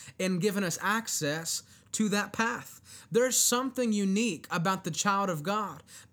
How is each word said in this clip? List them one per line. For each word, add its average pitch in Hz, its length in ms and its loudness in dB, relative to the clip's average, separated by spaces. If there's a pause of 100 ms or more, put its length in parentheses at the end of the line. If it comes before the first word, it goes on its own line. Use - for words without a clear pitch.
(200)
and 185 220 0
given 196 220 2
us 165 180 -2
access 165 800 -2 (300)
to 214 180 2
that 202 240 0
path. - 480 -4 (300)
There's 247 260 4
something 247 560 2
unique 202 560 0
about 185 340 0
the 170 80 -4
child 196 380 0
of 156 140 -4
God, 196 400 -4 (300)